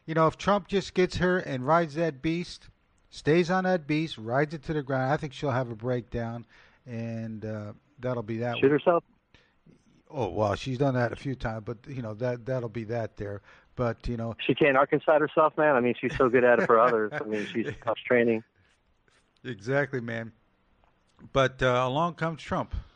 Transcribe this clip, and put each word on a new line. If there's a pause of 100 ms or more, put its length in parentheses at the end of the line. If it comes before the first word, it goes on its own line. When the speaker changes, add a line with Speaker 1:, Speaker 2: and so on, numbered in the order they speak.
Speaker 1:
You
know,
if
Trump
just
gets
her
and
rides
that
beast, (400)
stays
on
that
beast,
rides
it
to
the
ground,
I
think
she'll
have
a
breakdown, (400)
and,
uh, (260)
that'll
be
that
Speaker 2:
Shoot
Speaker 1:
one.
Speaker 2:
herself? (1080)
Speaker 1:
Oh,
well,
she's
done
that
a
few
times,
but, (100)
you
know,
that,
that'll
be
that
there. (340)
But,
you
know (100)
Speaker 2:
She
can't
Arkansas
herself,
man.
I
mean,
she's
so
good
at
it
for
others.
I
mean,
she's (100)
Speaker 1:
<laughs>
Speaker 2:
tough
training. (1040)
Speaker 1:
Exactly,
man. (1000)
But,
uh,
along
comes
Trump. (200)